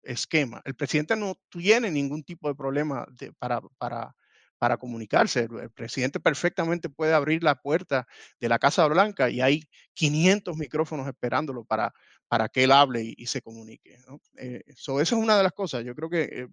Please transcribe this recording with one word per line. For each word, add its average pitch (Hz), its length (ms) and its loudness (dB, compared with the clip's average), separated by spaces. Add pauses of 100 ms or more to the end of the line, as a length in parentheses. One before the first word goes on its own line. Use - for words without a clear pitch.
esquema. 127 640 -4
El - 100 -10
presidente 151 400 -2
no 202 220 -2 (120)
tiene 202 440 2
ningún 143 320 -2
tipo 165 240 -8
de 143 80 -2
problema 135 560 -4
de, 127 200 -14
para, 123 280 -4 (180)
para, 120 380 -8 (420)
para 120 180 2
comunicarse. 120 680 -2
El, 113 160 -8
el 113 100 -12
presidente 131 480 -6
perfectamente 165 720 0
puede 160 240 0
abrir 156 280 0
la 151 120 4
puerta 143 520 -2 (320)
de 117 100 -4
la 120 100 4
Casa 151 300 4
Blanca 160 420 2
y 123 100 -2
hay 143 220 4 (320)
quinientos 160 640 2
micrófonos 151 500 -4
esperándolo 139 580 -4
para, 110 300 -2 (320)
para 113 220 0
que 131 160 2
él 131 80 6
hable 135 300 6
y, 127 140 -8
y 131 100 -16
se - 160 -6
comunique, 113 560 -20 (100)
¿no? 139 120 -20 (160)
Eh, 127 280 -12 (100)
so, 139 260 -4
esa 175 140 2
es 226 80 2
una 220 140 4
de 196 80 4
las 180 80 0
cosas. 135 320 -6
Yo 123 100 -10
creo 151 160 -8
que 170 140 0
el, 127 280 -8